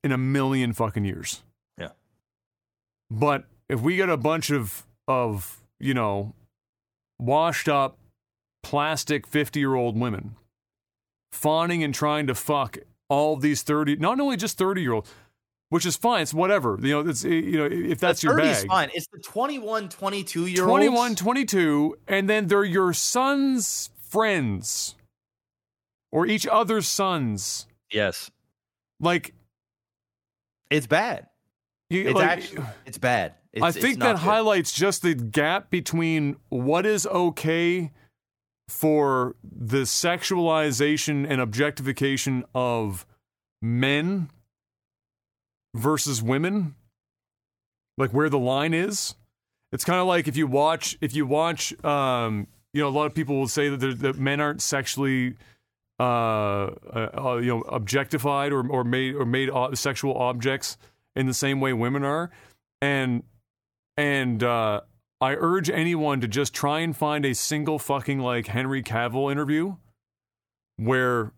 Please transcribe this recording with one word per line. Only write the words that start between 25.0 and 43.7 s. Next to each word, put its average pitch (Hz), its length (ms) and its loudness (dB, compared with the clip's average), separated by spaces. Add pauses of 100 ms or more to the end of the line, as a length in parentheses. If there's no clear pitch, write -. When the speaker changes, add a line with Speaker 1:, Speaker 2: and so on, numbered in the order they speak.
Speaker 1:
Or 165 140 2
each 214 200 0
other's 220 400 2
sons. 139 800 -2 (240)
Speaker 2:
Yes. 104 400 -2 (720)
Speaker 1:
Like, 170 320 0 (1400)
Speaker 2:
It's 143 160 0
bad. 180 420 0 (640)
Speaker 1:
you, 180 180 0
Speaker 2:
It's - 60 2
Speaker 1:
like, 170 140 4
Speaker 2:
actually, 165 360 -4 (200)
it's 117 140 -14
bad. 117 360 0 (180)
It's, 110 120 -2
Speaker 1:
I 170 40 4
Speaker 2:
it's 170 100 -2
Speaker 1:
think 240 200 0
Speaker 2:
not 247 60 0
Speaker 1:
that 240 120 4
Speaker 2:
good. - 60 -2
Speaker 1:
highlights 208 500 2
just 185 300 0
the 170 120 2
gap 147 560 0
between 160 640 0 (140)
what 143 340 0
is 208 220 2
okay 170 840 0 (800)
for 139 760 2
the 123 400 -4
sexualization 151 1500 0
and 135 120 0
objectification 135 1040 -2 (100)
of 113 520 -2 (560)
men 143 640 0 (1500)